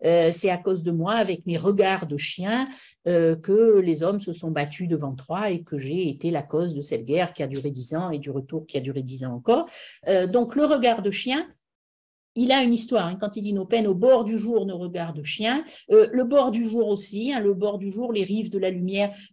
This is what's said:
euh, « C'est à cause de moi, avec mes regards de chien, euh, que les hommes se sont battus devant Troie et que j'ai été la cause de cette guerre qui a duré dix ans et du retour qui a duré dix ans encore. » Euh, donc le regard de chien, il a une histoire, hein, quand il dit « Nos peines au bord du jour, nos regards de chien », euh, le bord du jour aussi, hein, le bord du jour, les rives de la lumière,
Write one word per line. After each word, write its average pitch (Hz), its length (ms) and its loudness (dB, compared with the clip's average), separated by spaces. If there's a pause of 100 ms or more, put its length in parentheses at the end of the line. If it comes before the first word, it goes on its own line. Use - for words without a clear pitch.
euh, « 170 260 4
C'est 170 200 -2
à 175 60 0
cause 180 260 -2
de 170 80 -2
moi, 170 220 0
avec 190 340 -2
mes 170 100 0
regards 190 480 2
de 147 120 -6
chien, 220 500 -4 (400)
euh, 170 280 4
que 208 440 4
les 165 240 2
hommes 202 160 0
se 185 140 -8
sont 165 180 -6
battus 151 360 -4
devant 143 280 -2
Troie 190 340 -4
et 170 140 -4
que 147 160 -8
j'ai 156 300 -2
été 139 200 -4
la 156 140 -2
cause 160 320 -2
de 143 60 -6
cette 117 240 -6
guerre 175 280 0
qui - 80 -8
a 139 60 -4
duré 139 240 -6
dix 127 240 -8
ans 180 160 -4
et 147 80 -4
du 143 100 -10
retour 139 380 -8
qui - 100 -6
a 131 40 -4
duré 135 200 -6
dix 127 220 -10
ans 127 100 -6
encore. » 233 340 0 (400)
Euh, 185 200 2
donc 233 280 0
le 294 100 4
regard 240 360 2
de 202 80 -2
chien, 269 380 -4 (880)
il 247 160 2
a 269 120 6
une 240 100 4
histoire, 226 320 0
hein, 180 160 -4
quand 208 140 -4
il 214 80 -6
dit « 202 100 -2
Nos 190 140 -2
peines 226 180 2
au 196 80 2
bord 233 320 6
du 220 140 -2
jour, 214 260 0
nos 185 140 -6
regards 175 340 -6
de 147 80 -10
chien », 233 420 -2 (280)
euh, 220 200 10
le 254 120 2
bord 254 260 4
du 226 160 0
jour 220 220 0
aussi, 208 440 -4
hein, 254 80 -2
le 202 140 4
bord 202 240 -2
du 196 140 -6
jour, 240 200 -4
les 202 120 0
rives 202 260 -2
de 196 80 -4
la 185 140 0
lumière, 196 440 -2 (180)